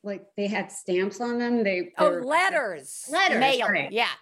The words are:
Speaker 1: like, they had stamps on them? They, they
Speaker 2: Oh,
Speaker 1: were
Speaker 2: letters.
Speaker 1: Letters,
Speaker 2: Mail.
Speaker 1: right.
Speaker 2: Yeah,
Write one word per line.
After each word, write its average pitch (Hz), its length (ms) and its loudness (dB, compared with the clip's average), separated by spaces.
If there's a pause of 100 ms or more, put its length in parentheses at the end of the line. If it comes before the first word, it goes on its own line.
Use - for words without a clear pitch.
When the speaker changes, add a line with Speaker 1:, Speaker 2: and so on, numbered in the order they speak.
Speaker 1:
like, 202 200 -8 (140)
they 202 100 0
had 202 240 -4
stamps 190 480 -2
on 240 200 -2
them? 240 240 2
They, 190 180 2
they 175 160 -8
Speaker 2:
Oh, 208 140 4
Speaker 1:
were 175 120 -2
Speaker 2:
letters. 277 880 -2
Speaker 1:
Letters, 339 280 2
Speaker 2:
Mail. 254 280 2
Speaker 1:
right. 160 240 0
Speaker 2:
Yeah, 220 160 0 (140)